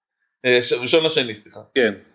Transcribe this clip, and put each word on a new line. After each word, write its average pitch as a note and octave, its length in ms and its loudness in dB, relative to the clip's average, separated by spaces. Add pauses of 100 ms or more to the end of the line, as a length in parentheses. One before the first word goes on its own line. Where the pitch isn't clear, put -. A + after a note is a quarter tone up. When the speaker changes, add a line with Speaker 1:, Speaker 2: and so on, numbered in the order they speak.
(460)
Speaker 1:
אה, B2 180 4
ש-, A#2+ 100 -2
ראשון C3 320 0
לשני, C3+ 300 -2
סליחה. - 260 -20 (120)
Speaker 2:
כן. A2+ 200 2 (220)